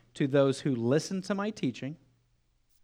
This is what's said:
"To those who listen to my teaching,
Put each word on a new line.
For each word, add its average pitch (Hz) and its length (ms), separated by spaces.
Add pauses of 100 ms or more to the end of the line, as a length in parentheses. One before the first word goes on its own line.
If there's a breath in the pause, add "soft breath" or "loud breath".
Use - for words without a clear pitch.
(140 soft breath)
"To 147 140
those 135 340
who 143 120
listen 139 500
to 202 120
my 196 140
teaching, 139 480 (880)